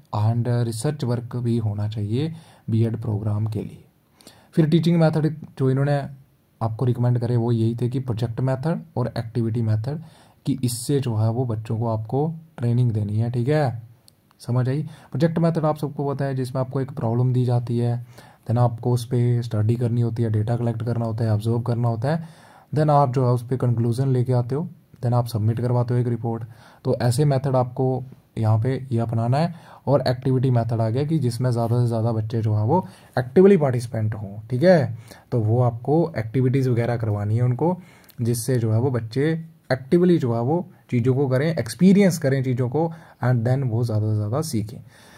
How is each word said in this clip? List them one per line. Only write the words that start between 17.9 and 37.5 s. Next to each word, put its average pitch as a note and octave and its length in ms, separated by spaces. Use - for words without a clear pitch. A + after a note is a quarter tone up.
then A2+ 120
आपको A#2+ 340
उस A#2+ 120
पे A#2+ 380
स्टडी A2+ 340
करनी A#2+ 240
होती A#2 220
है, A2+ 80
डेटा A2 260
कलेक्ट A2+ 260
करना A#2 220
होता A2+ 200
है, A2 60
ऑब्जर्व A2+ 300
करना A#2+ 280
होता B2 280
है, - 320
then D3+ 180
आप C#3+ 220
जो B2+ 140
है B2 60
उस B2 160
पे C3 80
कंक्लूजन A#2+ 520
लेके B2+ 240
आते B2 220
हो, E3 140
then A#2+ 140
आप B2 120
सबमिट A2+ 340
करवाते A#2+ 340
हो B2 60
एक A#2+ 60
रिपोर्ट। A#2 380
तो B2+ 180
ऐसे B2 220
मेथड C3+ 320
आपको B2+ 480
यहाँ A2 200
पे C3 340
ये A2+ 60
अपनाना A#2 400
है। E3+ 160
और C#3 220
एक्टिविटी B2+ 420
मेथड A#2 300
आ A2+ 100
गया C3+ 140
कि D#3+ 140
जिसमें A#2+ 320
ज़्यादा A#2+ 300
से B2 60
ज़्यादा A2+ 260
बच्चे A2 300
जो A2 120
है G#2+ 100
वो E3+ 220
एक्टिवली F#3 380
पार्टिसिपेंट A#2 580
हों, G#2 260
ठीक B2 120
है। C#3+ 340
तो B2 80
वो A2 220
आपको C3+ 560
एक्टिविटीज़ B2+ 520
वगैरह A#2 260
करवानी G#2 400
है A#2+ 60
उनको, B2+ 340